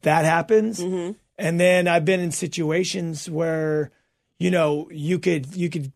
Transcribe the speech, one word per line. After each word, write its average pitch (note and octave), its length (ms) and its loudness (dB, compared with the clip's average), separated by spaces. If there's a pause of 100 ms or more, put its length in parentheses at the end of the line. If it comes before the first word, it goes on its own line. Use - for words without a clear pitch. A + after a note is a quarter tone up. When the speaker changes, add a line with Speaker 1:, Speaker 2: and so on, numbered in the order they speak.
Speaker 1:
that D#3 220 4
happens. G3+ 540 2
Speaker 2:
Mm-hmm. F3+ 320 -4 (260)
Speaker 1:
And E3+ 220 -2
then F3+ 280 4
I've E3+ 180 4
been F#3 160 2
in F3 100 -2
situations E3 960 -4
where, D#3 640 -2 (480)
you F3 100 2
know, D#3 420 0
you E3 280 -2
could, D#3 360 -2
you F3 140 -2
could C#3+ 260 -6